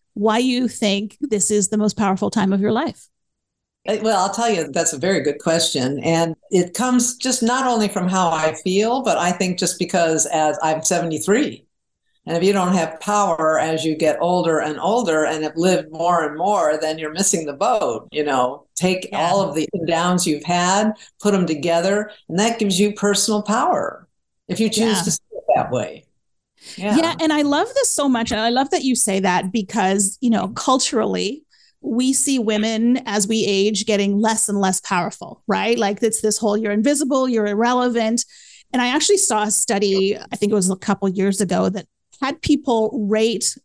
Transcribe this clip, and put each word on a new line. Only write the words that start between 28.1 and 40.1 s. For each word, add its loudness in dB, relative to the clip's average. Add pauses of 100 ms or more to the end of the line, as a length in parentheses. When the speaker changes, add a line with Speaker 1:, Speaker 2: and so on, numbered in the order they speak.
Speaker 1:
And -2
I 0
love 0
that 0
you 2
say 0
that 0
because, 0
you 2
know, 0
culturally, -2 (420)
we 0
see 0
women 0
as 0
we 0
age 0
getting 2
less 0
and -2
less 0
powerful, -6
right? 0
Like, -2
it's 0
this 0
whole, 0
"You're -2
invisible, 0
you're 0
irrelevant." 0 (480)
And 0
I 0
actually 2
saw 2
a -2
study, 0